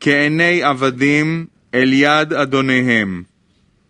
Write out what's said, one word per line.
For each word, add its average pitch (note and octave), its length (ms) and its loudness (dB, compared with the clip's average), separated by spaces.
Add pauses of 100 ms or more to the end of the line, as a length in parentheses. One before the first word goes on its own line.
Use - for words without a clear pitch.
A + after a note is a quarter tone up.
כעיני D#3 600 0
עבדים C#3+ 840 0 (280)
אל C3 180 2
יד D3 400 2
אדוניהם, B2+ 920 -2 (680)